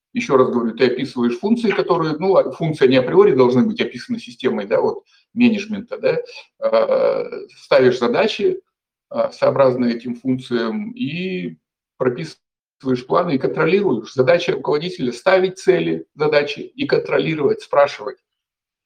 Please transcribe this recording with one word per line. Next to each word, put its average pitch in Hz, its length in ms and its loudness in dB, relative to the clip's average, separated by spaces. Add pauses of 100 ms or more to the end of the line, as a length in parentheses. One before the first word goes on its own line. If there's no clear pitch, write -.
(140)
еще - 240 0
раз 123 120 4
говорю, 113 260 -2
ты 131 120 2
описываешь 120 520 -2
функции, 214 320 0
которые, 160 480 0
ну, 185 160 2
а, 139 160 2
функции 156 360 -2
не 131 100 4
априори 156 360 4
должны 127 300 4
быть 110 180 -2
описаны 117 380 -8
системой, 110 460 -6
да, 107 160 0
вот, - 220 -2 (300)
менеджмента, 107 640 0
да, - 220 0 (400)
э, 110 880 0 (100)
ставишь 127 420 4
задачи, 190 640 0 (500)
э, 117 200 -2
сообразно 123 540 2
этим 120 300 -4
функциям, 113 760 -4
и 165 680 -6 (400)
прописываешь - 1080 -6
планы, 170 280 0
и - 40 2
контролируешь. 160 760 0
Задача 170 400 2
руководителя — 147 600 -4
ставить 185 460 0
цели, 165 460 0 (100)
задачи 147 460 0
и - 240 -8
контролировать, 151 760 0
спрашивать. 139 560 -2 (680)